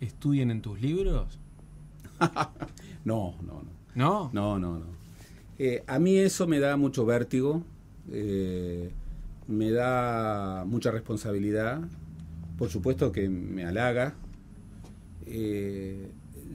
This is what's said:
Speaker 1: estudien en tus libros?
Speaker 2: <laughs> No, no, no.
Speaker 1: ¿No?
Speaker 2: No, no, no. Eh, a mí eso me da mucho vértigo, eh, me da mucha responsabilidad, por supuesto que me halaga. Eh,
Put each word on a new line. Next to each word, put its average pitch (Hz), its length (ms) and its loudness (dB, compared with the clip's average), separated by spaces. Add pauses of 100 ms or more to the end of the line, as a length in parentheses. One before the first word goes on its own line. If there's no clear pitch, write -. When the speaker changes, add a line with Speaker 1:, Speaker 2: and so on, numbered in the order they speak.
Speaker 1:
estudien 135 500 2
en 110 120 0
tus 104 180 -8
libros? 135 580 2 (800)
Speaker 2:
<laughs> 170 80 6 (760)
No, 101 380 0
no, 76 200 -10
no. - 80 -12 (240)
Speaker 1:
¿No? 151 380 4
Speaker 2:
No, 101 260 2
no, 87 220 0
no. 82 60 -8 (720)
Eh, 131 280 2
a 135 120 0
mí 180 200 8
eso 190 280 4
me 156 140 6
da 139 160 4
mucho 135 300 4
vértigo, 127 560 4 (500)
eh, 92 800 0 (560)
me 107 240 2
da 113 960 2
mucha 117 240 2
responsabilidad, 107 880 0 (800)
por 117 100 2
supuesto 123 440 2
que 98 160 2
me 92 360 -2
halaga. 120 500 2 (1120)
Eh, 98 840 -2 (460)